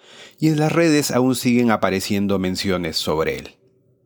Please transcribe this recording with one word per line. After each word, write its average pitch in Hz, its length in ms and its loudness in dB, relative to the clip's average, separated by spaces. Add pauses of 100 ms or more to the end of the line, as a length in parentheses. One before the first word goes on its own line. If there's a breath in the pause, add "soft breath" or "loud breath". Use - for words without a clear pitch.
(400 loud breath)
y 156 80 2
en 156 100 2
las 151 140 2
redes 156 400 2
aún 127 240 2
siguen 120 340 2
apareciendo 98 720 0
menciones 92 560 -4
sobre 78 400 -2
él. - 220 -14 (480)